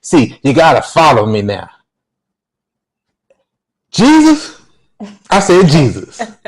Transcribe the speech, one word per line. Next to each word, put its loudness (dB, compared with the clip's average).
See, -2
you -2
gotta 2
follow 0
me -4
now. -8
Jesus? 0
I 0
said 2
Jesus. -2